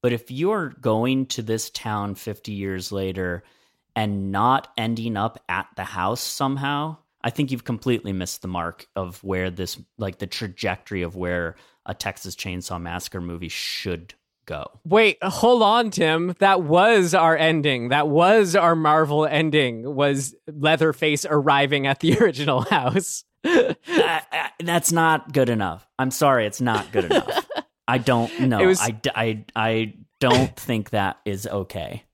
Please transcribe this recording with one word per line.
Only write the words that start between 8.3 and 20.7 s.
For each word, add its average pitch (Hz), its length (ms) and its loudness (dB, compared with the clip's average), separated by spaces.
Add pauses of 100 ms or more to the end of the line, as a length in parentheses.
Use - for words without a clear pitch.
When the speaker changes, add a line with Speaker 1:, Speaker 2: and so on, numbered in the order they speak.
Speaker 1:
the 95 60 -10
mark 85 380 -8 (100)
of 90 260 -8
where 92 280 -4
this, 90 280 -8 (200)
like, 98 200 -8
the 101 80 -8
trajectory 95 760 -8
of 85 140 -8
where 87 380 -4 (320)
a 95 80 -8
Texas - 400 -10
Chainsaw 90 460 -10
Massacre 87 400 -10
movie 87 300 -10
should - 640 -8 (320)
go. 73 180 -10 (200)
Speaker 2:
Wait, 196 380 4
hold 226 400 2
on, 220 280 4
Tim. 170 480 0
That 196 240 4
was 180 500 6
our 165 240 4
ending. 147 540 0
That 147 180 2
was 180 480 4
our 170 180 4
Marvel 156 520 4
ending, 143 680 0
was 139 400 0 (160)
Leatherface 151 800 0